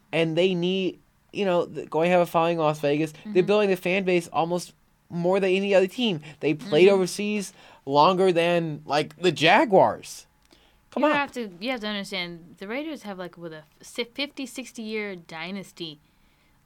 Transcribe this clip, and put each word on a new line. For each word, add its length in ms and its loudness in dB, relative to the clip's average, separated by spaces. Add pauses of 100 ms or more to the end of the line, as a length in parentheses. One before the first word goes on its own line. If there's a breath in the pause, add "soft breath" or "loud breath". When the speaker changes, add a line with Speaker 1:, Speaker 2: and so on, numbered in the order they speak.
(120)
Speaker 1:
And 260 0
they 180 2
need, 440 -2 (320)
you 140 -6
know, 200 0
th-, 240 -12
going 200 0
to 20 2
have 100 6
a 60 2
following 300 0
in 60 0
Las 160 0
Vegas. 320 0
They're 220 -16
Speaker 2:
Mm-hmm. 140 4
Speaker 1:
building 240 2
a 40 2
fan 280 -2
base 300 0
almost 400 -2 (360)
more 300 0
than 120 2
any 240 2
other 120 4
team. 340 -2 (200 loud breath)
They 120 0
played 340 4
Speaker 2:
Mm-hmm. 80 6
Speaker 1:
overseas 580 -4 (320 soft breath)
longer 460 4
than, 540 0
like, 340 -2
the 120 2
Jaguars. 920 4 (680 soft breath)
Come 100 -4
Speaker 2:
You 80 4
Speaker 1:
on. 60 2
Speaker 2:
have 160 -4
to, 180 -10 (100)
you 120 -6
have 80 -6
to 80 -8
understand, 720 -10
the 80 -12
Raiders 340 -10
have, 160 -12
like, 180 -14
what, 160 -14
a 120 -18 (180)
si-, 220 -10 (100)
fifty, 320 -8
sixty 380 -14
year 320 -8
dynasty 840 -14 (640)